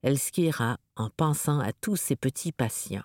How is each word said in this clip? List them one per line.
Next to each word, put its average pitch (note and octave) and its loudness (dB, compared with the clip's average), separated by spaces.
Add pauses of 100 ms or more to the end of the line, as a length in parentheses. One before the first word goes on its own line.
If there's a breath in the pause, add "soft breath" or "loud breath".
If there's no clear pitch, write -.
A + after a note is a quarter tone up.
elle C#3 4
skiera C#3+ 0 (160)
en A2 -4
pensant D3+ 2
à A2 0
tous G#3 -2
ses - 0
petits - -2
patients. G2+ -4